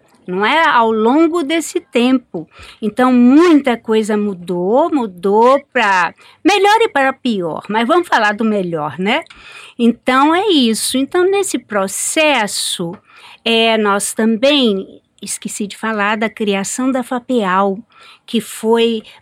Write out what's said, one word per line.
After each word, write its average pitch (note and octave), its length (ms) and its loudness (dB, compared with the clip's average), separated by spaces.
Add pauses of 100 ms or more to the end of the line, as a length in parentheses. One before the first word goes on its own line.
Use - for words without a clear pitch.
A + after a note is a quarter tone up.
(260)
não F#3 180 -2
é? D4+ 220 2
Ao A#3 240 2
longo D4+ 520 2
desse E4 380 -4
tempo. B3 680 -2 (320)
Então, B3 320 0
muita C4 640 4
coisa A3 400 -2
mudou, G3 760 -2
mudou A3+ 680 2 (100)
pra G3 420 0 (300)
melhor G4+ 360 4
e A4+ 80 2
para C4+ 240 0
pior, F#3+ 560 -6
mas A3 180 0
vamos E4+ 220 0
falar G#3+ 240 2
do G#3+ 120 -4
melhor, E3+ 540 -4
né? A#3 240 -2 (560)
Então, B3+ 560 2
é F#4+ 140 0
isso. B3+ 480 0
Então, C#4 280 0
nesse F#4+ 340 -2
processo, G#3 1300 -2 (520)
é, A3+ 320 2
nós G3+ 380 -2
também, A3+ 880 0 (180)
esqueci - 460 -10
de G3 100 -16
falar A3 400 -4
da G#3+ 140 -4
criação G#3 600 -4
da B3+ 120 -2
fapeal, G3+ 760 -2 (480)
que A3+ 140 -2
foi A3+ 640 -2 (200)